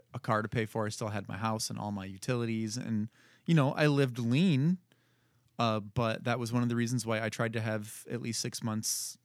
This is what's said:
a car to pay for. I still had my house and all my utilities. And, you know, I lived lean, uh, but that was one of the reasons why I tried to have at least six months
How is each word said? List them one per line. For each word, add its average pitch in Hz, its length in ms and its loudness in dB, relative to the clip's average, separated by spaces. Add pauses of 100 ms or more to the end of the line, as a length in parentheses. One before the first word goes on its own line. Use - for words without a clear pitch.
(140)
a 131 60 -8
car 110 220 2
to 110 80 -4
pay 113 160 0
for. 107 200 -2
I 107 40 -2
still 110 200 -4
had 104 200 -4
my - 80 -6
house 110 320 -2
and 113 100 -6
all 104 140 -4
my 98 120 -4
utilities. 110 720 -2
And, 110 300 -2 (380)
you 170 100 6
know, 143 180 6
I 151 140 4
lived 135 320 4
lean, 147 600 4 (800)
uh, 113 220 2
but 110 460 -2
that 120 140 0
was 117 120 -4
one 120 100 2
of 120 80 2
the 117 60 0
reasons 117 300 0
why 110 180 0
I 107 60 -2
tried 113 240 -2
to 113 80 -2
have 110 500 -4
at 120 100 -4
least 117 200 -4
six - 200 -6
months - 640 -4